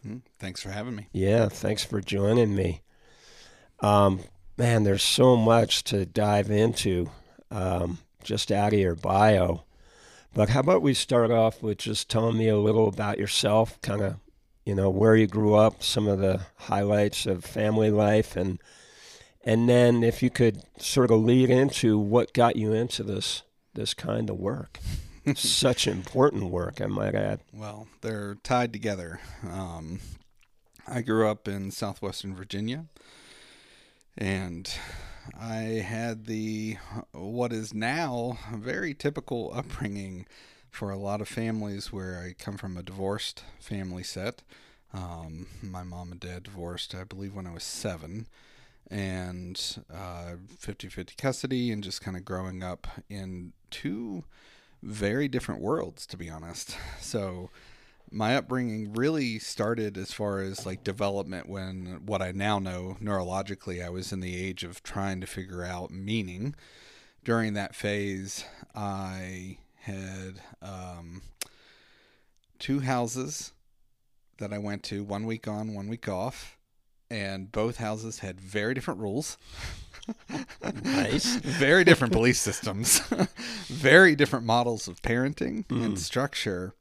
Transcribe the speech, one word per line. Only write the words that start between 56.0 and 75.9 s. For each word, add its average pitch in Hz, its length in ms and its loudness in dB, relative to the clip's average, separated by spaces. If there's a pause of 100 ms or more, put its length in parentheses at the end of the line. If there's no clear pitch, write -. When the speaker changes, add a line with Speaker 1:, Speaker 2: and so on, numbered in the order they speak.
Speaker 1:
to - 80 -14
be 85 120 -12
honest. 82 480 -12 (240)
So 92 500 -6 (600)
my 107 260 0
upbringing 113 560 -4
really 127 460 0
started 110 580 -4
as 95 160 -8
far 101 280 -2
as, 95 260 -8
like, 92 160 -8
development 98 680 -4
when 92 560 -10
what 101 160 -2
I 90 120 -4
now 101 260 0
know 92 420 -6
neurologically, 95 840 -4
I 87 80 -10
was 92 220 -8
in 95 80 -6
the 90 160 -6
age 92 280 -6
of 87 180 -14
trying 98 380 -6
to 92 60 -10
figure 92 360 -10
out 90 300 -8
meaning. 101 600 -6 (720)
During 113 300 0
that 101 220 -6
phase, 101 680 -6 (300)
I 92 840 -8 (240)
had, 95 580 -12 (200)
um, 90 640 -14 (1400)
two 139 220 -2
houses 127 720 -4 (840)
that 104 140 -8
I 104 60 -6
went 101 260 -6
to, 104 200 -8
one 101 220 -6
week 113 200 -6
on, 107 280 -6
one 98 140 -10
week 117 200 -8